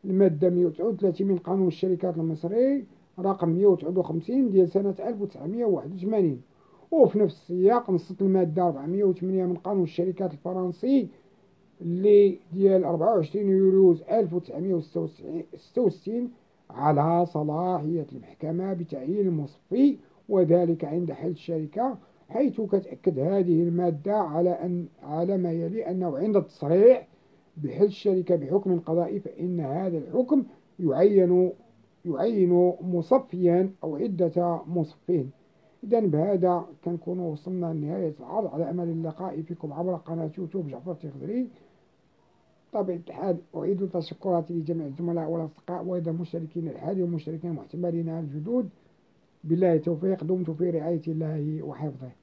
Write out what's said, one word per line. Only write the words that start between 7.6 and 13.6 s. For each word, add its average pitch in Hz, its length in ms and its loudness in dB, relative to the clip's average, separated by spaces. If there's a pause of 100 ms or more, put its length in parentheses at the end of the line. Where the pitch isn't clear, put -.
نصت 180 300 -2
المادة 180 460 2
أربعمية 165 360 -2
وثمانية 185 420 0
من 180 100 -2
قانون 185 280 -2
الشركات 175 500 -4
الفرنسي 185 760 -2 (720)
اللي 190 580 6 (140)
ديال 190 300 4
أربعة 175 320 2
وعشرين 196 340 0
يوليوز 190 520 6